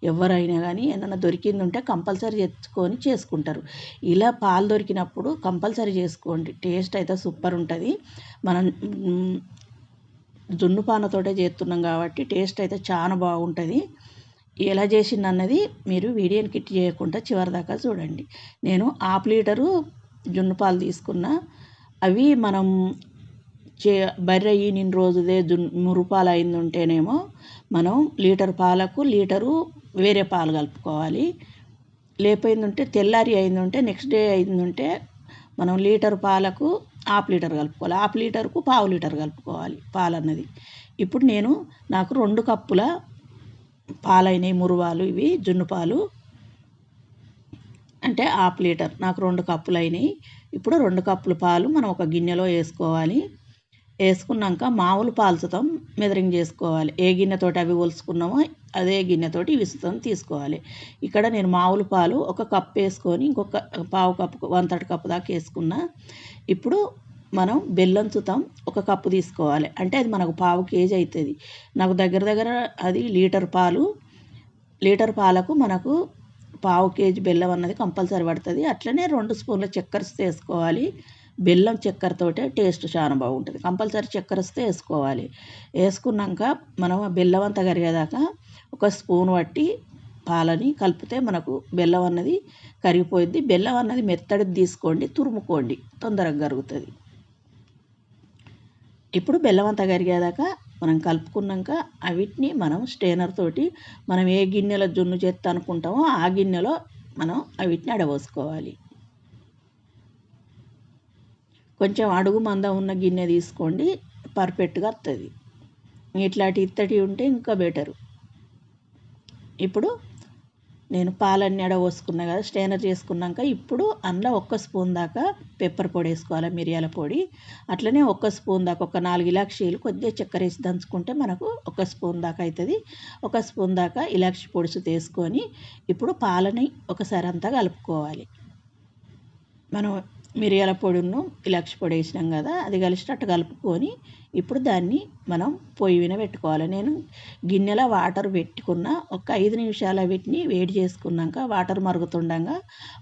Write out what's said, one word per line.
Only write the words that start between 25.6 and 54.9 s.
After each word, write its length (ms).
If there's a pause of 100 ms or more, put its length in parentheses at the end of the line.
మురుపాలు 520
అయిందుంటేనేమో 840 (560)
మనం 220 (240)
లీటర్ 400
పాలకు 460
లీటరు 500 (420)
వేరే 280
పాలు 280
కలుపుకోవాలి. 720 (920)
లేకపోయిందుంటే, 720
తెల్లారి 480
అయిందుంటే, 440
నెక్స్ట్ 300
డే 180
అయిందుంటే 600 (680)
మనం 200
లీటర్ 400
పాలకు 520 (360)
హాఫ్ 240
లీటర్ 240
కలుపుకోవాలి, 420
హాఫ్ 220
లీటర్కు 440
పావు 260
లీటర్ 280
కలుపుకోవాలి 600 (140)
పాలన్నది. 540 (520)
ఇప్పుడు 280
నేను, 260 (380)
నాకు 240
రెండు 360
కప్పుల 320 (1200)
పాలైనవి 500
మురువాలు, 540
ఇవి 180 (140)
జున్ను 240
పాలు 340 (2000)
అంటే 280
హాఫ్ 320
లీటర్, 380
నాకు 200
రెండు 220
కప్పులు 380
అయినాయి. 300 (420)
ఇప్పుడు 260
రెండు 240
కప్పుల 320
పాలు 340
మనం 220
ఒక 180
గిన్నెలో 360
వేసుకోవాలి. 720 (800)
వేసుకున్నాక 640 (100)
మామూలు 380